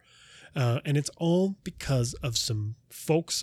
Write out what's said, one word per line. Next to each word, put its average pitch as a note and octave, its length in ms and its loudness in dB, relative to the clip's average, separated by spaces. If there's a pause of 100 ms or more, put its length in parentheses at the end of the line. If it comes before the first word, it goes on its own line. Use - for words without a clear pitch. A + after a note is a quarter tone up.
(540)
Uh, B2 300 2
and C#3+ 120 2
it's D3 200 -2
all F3+ 480 2
because B2+ 580 -2
of A#2 160 -2
some G#2+ 380 -2 (120)
folks - 540 0